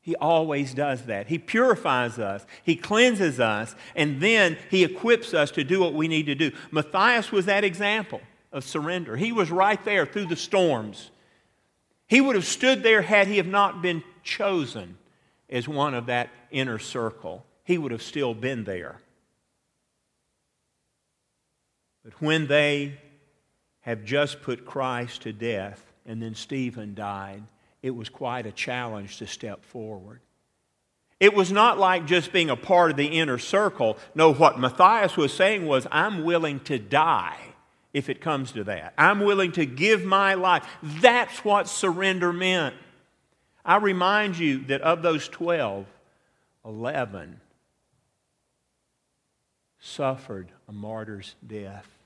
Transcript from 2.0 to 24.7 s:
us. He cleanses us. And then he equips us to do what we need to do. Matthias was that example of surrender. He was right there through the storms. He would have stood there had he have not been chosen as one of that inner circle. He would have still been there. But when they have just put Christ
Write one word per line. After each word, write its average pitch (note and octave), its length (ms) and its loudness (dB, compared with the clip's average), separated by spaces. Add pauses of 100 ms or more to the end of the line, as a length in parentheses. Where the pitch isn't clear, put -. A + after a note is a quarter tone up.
us. G2+ 260 -4 (160)
He E3 140 0
cleanses G#3 640 2
us. A2 340 0 (220)
And D3 260 0
then G3 360 4 (120)
he F#3 140 4
equips A3+ 500 2
us D3 180 2
to D3+ 120 -2
do F3 160 0
what E3 160 2
we D#3 120 0
need D#3 200 0
to C#3 80 -2
do. D3 160 0 (180)
Matthias G3 640 0
was F#3+ 160 0
that G3+ 160 2
example G3+ 580 -4 (300)
of C3+ 120 -8
surrender. D#3 520 -6
He G#3+ 160 -2
was G3+ 180 0
right F#3+ 340 2
there G3 220 2
through G3+ 220 -6
the E3 80 -4
storms. C#3 760 -2 (960)
He B3+ 140 6
would C4+ 140 2
have F3+ 100 0
stood B3+ 380 0
there A3 180 4
had G3 240 4
he G3+ 120 0
have F3+ 100 0
not F#3+ 340 0
been E3+ 220 -4 (180)
chosen B2 760 -4 (540)
as B2 180 -6
one C#3+ 280 -2
of A#2+ 100 -6
that B2 240 -2 (220)
inner C3 260 -4
circle. A2 680 -8 (200)
He F3 160 0
would C#3 120 -6
have A2+ 120 -8
still B2+ 320 -4
been A#2+ 280 -6
there. F2+ 380 -10 (3000)
But A2+ 180 -14
when D#3 240 2
they C#3+ 540 2 (840)
have A2 240 -8
just C#3 380 -2
put B2 240 -8
Christ B2 560 -6